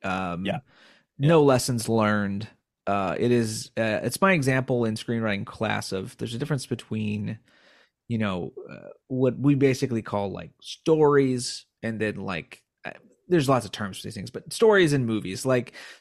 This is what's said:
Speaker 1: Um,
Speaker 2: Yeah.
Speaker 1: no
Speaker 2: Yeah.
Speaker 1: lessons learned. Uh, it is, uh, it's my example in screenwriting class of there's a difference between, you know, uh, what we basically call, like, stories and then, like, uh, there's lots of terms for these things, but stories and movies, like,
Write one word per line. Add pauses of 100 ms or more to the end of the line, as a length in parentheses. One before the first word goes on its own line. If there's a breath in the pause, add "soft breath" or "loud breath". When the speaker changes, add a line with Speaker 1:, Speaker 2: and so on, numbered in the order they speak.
Speaker 1:
Um,
Speaker 2:
Yeah. (600 soft breath)
Speaker 1:
no
Speaker 2:
Yeah.
Speaker 1:
lessons
learned. (380)
Uh,
it
is,
uh,
it's
my
example
in
screenwriting
class
of
there's
a
difference
between, (680 soft breath)
you
know, (180)
uh, (200)
what
we
basically
call,
like, (120)
stories (160)
and
then,
like, (240)
uh, (360)
there's
lots
of
terms
for
these
things,
but
stories
and
movies,
like, (260 loud breath)